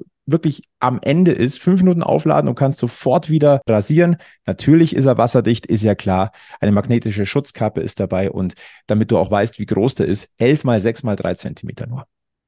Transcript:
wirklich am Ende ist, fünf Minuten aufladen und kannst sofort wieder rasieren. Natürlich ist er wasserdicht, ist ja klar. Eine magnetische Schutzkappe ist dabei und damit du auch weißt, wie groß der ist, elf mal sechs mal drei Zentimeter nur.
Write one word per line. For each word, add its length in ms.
wirklich 380
am 220
Ende 300
ist, 280
fünf 220
Minuten 220
aufladen 460
und 60
kannst 240
sofort 500
wieder 360
rasieren. 520
Natürlich 480
ist 120
er 120
wasserdicht, 480
ist 180
ja 120
klar. 360
Eine 140
magnetische 520
Schutzkappe 540
ist 220
dabei 280
und 260
damit 240
du 60
auch 140
weißt, 260
wie 80
groß 300
der 120
ist, 300
elf 280
mal 160
sechs 200
mal 140
drei 180
Zentimeter 540
nur. 180